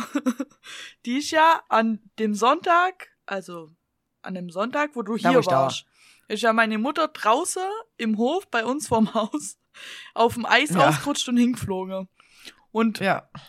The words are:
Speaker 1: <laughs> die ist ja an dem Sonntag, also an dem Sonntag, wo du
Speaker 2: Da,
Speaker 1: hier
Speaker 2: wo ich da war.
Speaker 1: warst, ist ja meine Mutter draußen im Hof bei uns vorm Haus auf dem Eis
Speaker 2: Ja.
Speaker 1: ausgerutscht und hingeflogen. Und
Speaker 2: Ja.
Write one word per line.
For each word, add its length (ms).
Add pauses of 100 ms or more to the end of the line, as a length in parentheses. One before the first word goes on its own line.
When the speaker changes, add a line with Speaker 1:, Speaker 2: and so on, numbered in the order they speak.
(140)
Speaker 1:
<laughs> 920
die 120
ist 120
ja 380
an 320 (180)
dem 160
Sonntag, 760 (160)
also 440 (520)
an 120
dem 160
Sonntag, 460
wo 60
du 140
Speaker 2:
Da, 120
Speaker 1:
hier 80
Speaker 2:
wo 40
ich 60
da 60
war. 120
Speaker 1:
warst, 200 (420)
ist 160
ja 100
meine 260
Mutter 300
draußen 540 (340)
im 220
Hof 300
bei 160
uns 240
vorm 260
Haus 440 (560)
auf 200
dem 120
Eis 240
Speaker 2:
Ja. 180
Speaker 1:
ausgerutscht 400
und 80
hingeflogen. 720 (640)
Und 260
Speaker 2:
Ja. 300 (200)